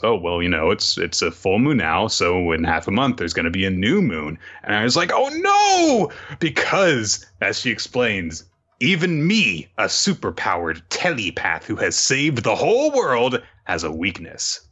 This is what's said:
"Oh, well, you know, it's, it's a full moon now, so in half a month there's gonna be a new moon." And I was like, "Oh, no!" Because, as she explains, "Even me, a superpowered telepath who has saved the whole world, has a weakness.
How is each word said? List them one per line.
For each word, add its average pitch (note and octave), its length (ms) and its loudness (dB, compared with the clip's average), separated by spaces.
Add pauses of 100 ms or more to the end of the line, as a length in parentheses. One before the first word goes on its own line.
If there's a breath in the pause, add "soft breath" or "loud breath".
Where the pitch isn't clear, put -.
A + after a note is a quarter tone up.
"Oh, A2+ 140 4
well, F2 260 -2
you F2 60 0
know, D#2+ 200 2
it's, - 300 0
it's F2 240 -2
a E2+ 80 0
full F#2+ 260 0
moon C#3 200 4
now, F2 300 2
so F2+ 440 0
in D#2+ 120 0
half E2 240 -2
a G2 40 -2
month B2 260 0
there's E2+ 160 -4
gonna E2+ 160 -2
be F#2+ 160 0
a F#2+ 60 0
new G#2 280 2
moon." D#2+ 380 -2 (260 loud breath)
And G#2 120 -2
I G#2 80 0
was B2 120 2
like, E3+ 160 0
"Oh, - 180 2
no!" F4 840 2 (280 loud breath)
Because, D#3 840 0 (160)
as G#2 180 -2
she B2+ 120 -2
explains, G2+ 720 -4 (360)
"Even E3+ 460 0
me, D3 420 0 (120)
a G#2+ 60 0
superpowered F2+ 1040 -2
telepath F#2 760 -4
who G#2+ 120 -4
has F#2+ 180 0
saved C3+ 480 0
the A2+ 120 2
whole A#3 360 2
world, B2+ 500 2 (220 loud breath)
has E2+ 200 -2
a D#2 80 -2
weakness. D#2+ 680 -6 (100)